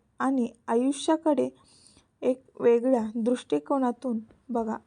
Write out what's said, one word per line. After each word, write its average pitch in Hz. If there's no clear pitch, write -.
आणि 254
आयुष्याकडे 262
एक 254
वेगळ्या 240
दृष्टिकोनातून 247
बघा 226